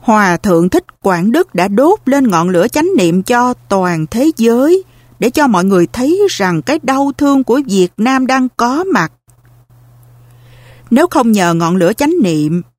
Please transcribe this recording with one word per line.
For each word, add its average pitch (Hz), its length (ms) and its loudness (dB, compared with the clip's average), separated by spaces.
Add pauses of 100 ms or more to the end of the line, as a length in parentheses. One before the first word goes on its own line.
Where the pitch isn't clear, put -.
Hòa 208 360 2
Thượng 175 320 0
Thích 339 160 0 (180)
Quảng 190 300 0
Đức 320 220 -2
đã 180 140 0
đốt 277 360 2
lên 262 260 0
ngọn 170 180 0
lửa 180 200 0
chánh 302 280 -2
niệm 185 260 0
cho 247 320 0
toàn 180 520 -4
thế 262 300 -2
giới, 262 480 2 (340)
để 226 120 -2
cho 294 160 0
mọi 185 180 0
người 190 220 2
thấy 302 340 -2 (100)
rằng 175 320 -2
cái 302 200 -2
đau 269 360 -2
thương 277 260 2
của 233 220 0
Việt 185 300 0
Nam 262 300 0
đang 254 300 0
có 262 280 -2
mặt. 214 280 -2 (1800)
Nếu 277 160 2
không 254 260 0
nhờ 175 220 2
ngọn 170 220 0
lửa 180 160 2
chánh 285 300 -2
niệm 165 400 -2 (160)